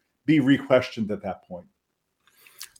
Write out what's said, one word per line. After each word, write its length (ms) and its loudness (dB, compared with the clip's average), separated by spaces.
be 140 4
re-questioned 720 2
at 100 -8
that 260 -10
point. 200 -16